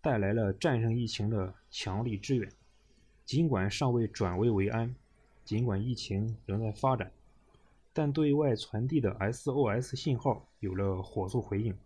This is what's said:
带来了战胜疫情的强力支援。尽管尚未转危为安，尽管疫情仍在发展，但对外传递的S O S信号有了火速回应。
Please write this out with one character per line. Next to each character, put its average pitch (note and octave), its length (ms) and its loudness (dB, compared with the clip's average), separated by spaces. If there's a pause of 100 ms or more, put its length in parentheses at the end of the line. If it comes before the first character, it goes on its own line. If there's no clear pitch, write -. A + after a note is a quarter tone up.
带 C3 180 2
来 G2 140 2
了 G#2+ 200 2
战 A#2+ 300 2
胜 A#2 140 2
疫 A#2+ 100 0
情 G#2 240 -2
的 G2 240 -2 (160)
强 G2+ 340 -4
力 A2+ 140 -4
支 C3+ 180 -2
援。 G#2+ 140 -4 (760)
尽 D#3+ 240 2
管 G2+ 220 2
尚 B2+ 220 0
未 A#2 160 2
转 F2+ 300 -2
危 A#2 120 4
为 G2 180 2
安， A#2 260 -2 (500)
尽 A2+ 200 0
管 G2+ 180 0
疫 B2 120 -2
情 A2 500 -4
仍 G2+ 160 -2
在 A2 100 -2
发 C3 260 0
展， F#2+ 140 -6 (800)
但 D3 200 0
对 D3 220 4
外 C#3+ 200 4
传 A2+ 320 -4
递 D3 140 2
的 A2 140 2
S A2 360 -2
O C3 180 2
S A#2+ 280 -2
信 C3 220 0
号 A#2 280 -2 (140)
有 F#2+ 140 -4
了 F#2+ 280 0
火 F#2 260 -4
速 A#2+ 120 -2
回 G#2 200 -4
应。 G#2+ 260 -2